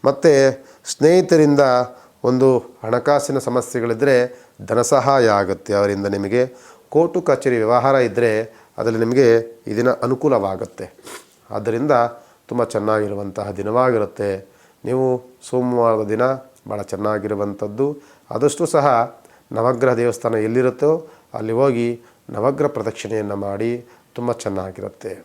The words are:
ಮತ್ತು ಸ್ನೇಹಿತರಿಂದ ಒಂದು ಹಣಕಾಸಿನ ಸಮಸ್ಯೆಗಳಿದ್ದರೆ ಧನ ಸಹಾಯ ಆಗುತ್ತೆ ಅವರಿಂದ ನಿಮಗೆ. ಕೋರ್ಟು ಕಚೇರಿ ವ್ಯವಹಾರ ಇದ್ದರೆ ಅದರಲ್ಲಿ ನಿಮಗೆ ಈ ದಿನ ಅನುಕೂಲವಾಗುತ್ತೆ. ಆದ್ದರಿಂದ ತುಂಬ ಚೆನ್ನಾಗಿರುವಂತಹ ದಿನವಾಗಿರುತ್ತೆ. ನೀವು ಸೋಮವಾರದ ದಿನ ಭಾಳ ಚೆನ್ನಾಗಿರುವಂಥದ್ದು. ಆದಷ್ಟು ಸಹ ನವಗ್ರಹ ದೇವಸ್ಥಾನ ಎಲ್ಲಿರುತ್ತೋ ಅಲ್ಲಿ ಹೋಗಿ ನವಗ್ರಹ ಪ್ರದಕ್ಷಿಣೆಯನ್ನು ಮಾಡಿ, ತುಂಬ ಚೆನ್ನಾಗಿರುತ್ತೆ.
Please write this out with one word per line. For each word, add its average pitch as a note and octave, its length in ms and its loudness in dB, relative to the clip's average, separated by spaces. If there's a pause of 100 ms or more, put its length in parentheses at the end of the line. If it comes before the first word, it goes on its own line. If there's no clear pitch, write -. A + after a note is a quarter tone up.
ಮತ್ತು C#3 280 4 (520)
ಸ್ನೇಹಿತರಿಂದ D#3 760 4 (640)
ಒಂದು B2+ 240 4 (360)
ಹಣಕಾಸಿನ C3+ 540 0
ಸಮಸ್ಯೆಗಳಿದ್ದರೆ B2 760 -2 (520)
ಧನ A#2 160 0
ಸಹಾಯ C3 460 4
ಆಗುತ್ತೆ G2+ 460 0
ಅವರಿಂದ G2+ 320 0
ನಿಮಗೆ. G2+ 360 0 (460)
ಕೋರ್ಟು E3+ 340 0
ಕಚೇರಿ C3 340 0
ವ್ಯವಹಾರ A#2 380 2
ಇದ್ದರೆ A#2+ 380 2 (460)
ಅದರಲ್ಲಿ A2+ 220 0
ನಿಮಗೆ B2 260 4 (400)
ಈ G#2+ 100 -6
ದಿನ A#2+ 140 2
ಅನುಕೂಲವಾಗುತ್ತೆ. A#2 960 -2 (640)
ಆದ್ದರಿಂದ A2+ 420 -2 (560)
ತುಂಬ A#2+ 160 -2
ಚೆನ್ನಾಗಿರುವಂತಹ G#2 840 -4
ದಿನವಾಗಿರುತ್ತೆ. G#2 800 -2 (540)
ನೀವು C3 220 -2 (420)
ಸೋಮವಾರದ A#2+ 600 0
ದಿನ A2 160 0 (460)
ಭಾಳ G#2 120 -8
ಚೆನ್ನಾಗಿರುವಂಥದ್ದು. G#2 1040 -4 (440)
ಆದಷ್ಟು C#3+ 360 -2
ಸಹ D3 200 0 (680)
ನವಗ್ರಹ B2 420 0
ದೇವಸ್ಥಾನ A#2 400 -2
ಎಲ್ಲಿರುತ್ತೋ B2 560 0 (440)
ಅಲ್ಲಿ A2 180 -6
ಹೋಗಿ A#2 360 0 (420)
ನವಗ್ರಹ C#3 360 -2
ಪ್ರದಕ್ಷಿಣೆಯನ್ನು G#2+ 680 -6
ಮಾಡಿ, G2+ 340 -4 (420)
ತುಂಬ A#2+ 200 -6
ಚೆನ್ನಾಗಿರುತ್ತೆ. G2 800 -8 (120)